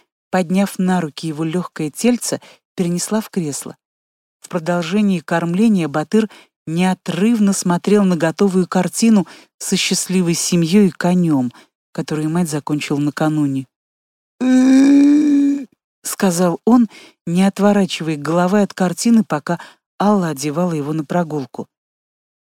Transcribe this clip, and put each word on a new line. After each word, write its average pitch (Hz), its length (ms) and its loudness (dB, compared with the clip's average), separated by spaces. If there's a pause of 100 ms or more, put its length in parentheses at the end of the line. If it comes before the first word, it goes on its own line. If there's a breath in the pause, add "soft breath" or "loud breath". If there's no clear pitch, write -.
(300 soft breath)
подняв 185 500 -2
на 185 220 0
руки 160 260 -10
его 156 160 -6
лёгкое 160 460 -6
тельце, - 520 -2 (340 soft breath)
перенесла 175 460 -4
в - 80 -12
кресло. - 480 -6 (640)
В - 100 -20
продолжении 175 720 -2
кормления 175 680 0
Батыр 156 420 0 (360 loud breath)
неотрывно 185 880 0
смотрел 190 500 0
на 180 120 2
готовую 175 520 0
картину 190 600 2 (300 loud breath)
со - 180 -4
счастливой 180 580 -2
семьёй 175 540 2
и 160 40 0
конём, 165 600 0 (400 soft breath)
которую 156 380 -6
мать 170 200 -2
закончила 147 500 -4
накануне. 147 680 -2 (720)
"Э-э-э", 277 1300 4 (380)
сказал 175 640 0
он, 233 220 4 (380 loud breath)
не 175 180 0
отворачивая 190 720 0
головы 175 440 0
от - 120 -2
картины, 208 500 2
пока 165 360 -4 (420 loud breath)
Алла 190 280 2
одевала 151 440 -4
его 151 200 -4
на 156 100 -4
прогулку. 151 640 -6 (760)